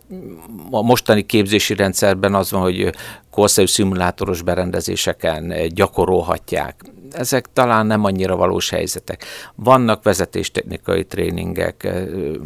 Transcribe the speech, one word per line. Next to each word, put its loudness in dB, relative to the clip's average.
a 0
mostani 4
képzési 2
rendszerben 2
az 0
van, 0
hogy 0
korszerű 4
szimulátoros 0
berendezéseken, -4
ö, -2
gyakorolhatják. 0
Ezek -4
talán 4
nem 0
annyira 0
valós 0
helyzetek. -6
Vannak 4
vezetéstechnikai -2
tréningek, -4
ö, -4